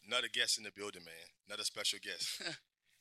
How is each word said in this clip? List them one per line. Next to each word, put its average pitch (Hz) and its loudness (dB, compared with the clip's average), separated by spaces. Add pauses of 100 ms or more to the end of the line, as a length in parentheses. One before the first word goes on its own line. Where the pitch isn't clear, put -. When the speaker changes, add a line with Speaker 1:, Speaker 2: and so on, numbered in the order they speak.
Speaker 1:
another 120 4
guest 117 4
in 107 -8
the 101 -6
building, 101 -4
man. 82 -14 (200)
Another 104 -6
special 104 0
guest. 98 -4
Speaker 2:
<laughs> 160 -2 (440)